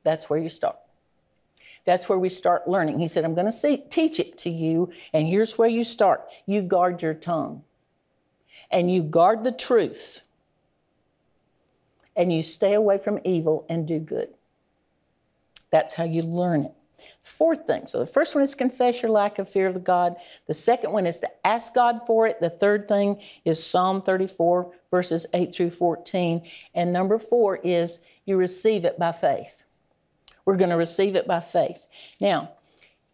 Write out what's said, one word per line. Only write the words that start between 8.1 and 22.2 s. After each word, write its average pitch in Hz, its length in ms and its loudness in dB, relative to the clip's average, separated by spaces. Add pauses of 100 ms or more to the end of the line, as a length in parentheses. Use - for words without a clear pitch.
and 180 200 2
you 180 120 2
guard 175 400 4
the 254 80 0
truth, - 720 -2 (1900)
and 175 180 2
you 160 80 0
stay 196 320 -2
away 208 240 4
from 202 260 -4
evil 165 460 0
and 165 180 -4
do 160 120 -2
good." - 340 -6 (1400)
That's 156 260 2
how 170 100 -4
you 165 160 -2
learn 165 440 0
it. - 80 -12 (480)
Fourth 320 460 -2
thing, - 180 -2
so - 140 -6
the 170 60 -2
first 320 280 0
one 277 100 2
is 277 120 -2
confess 247 460 0
your 220 100 0
lack 208 280 0
of 190 100 -6
fear 190 180 2
of 185 60 -2
the 185 60 -6
God. 175 360 2 (300)
The - 80 -4
second 226 400 0
one 196 120 0
is 170 140 -4
to - 120 -8 (140)
ask 226 280 -2
God 240 340 2
for 226 200 4